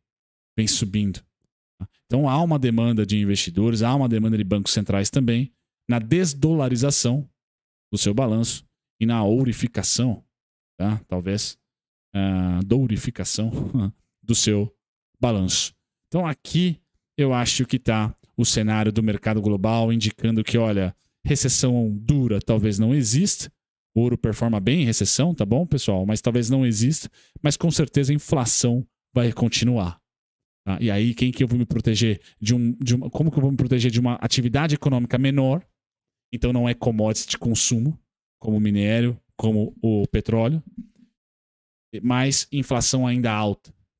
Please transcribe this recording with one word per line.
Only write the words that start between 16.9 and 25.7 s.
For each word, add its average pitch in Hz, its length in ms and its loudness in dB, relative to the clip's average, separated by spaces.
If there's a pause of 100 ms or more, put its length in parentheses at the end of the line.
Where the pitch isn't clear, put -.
eu 139 160 2
acho 123 320 0
que 123 140 0
tá 107 340 0 (220)
o 120 80 0
cenário 107 480 0
do 110 100 0
mercado 110 400 0
global 110 520 0
indicando 110 500 0
que, - 140 -2
olha, 101 360 0 (300)
recessão 123 680 0
dura 113 500 0
talvez 107 380 0
não 110 160 2
exista, 143 580 0 (440)
o 113 60 4
ouro 120 160 2
performa 113 420 0
bem 120 220 2
em 135 40 2
recessão, 117 480 0
tá 107 120 -2
bom, 123 200 0
pessoal? 101 400 0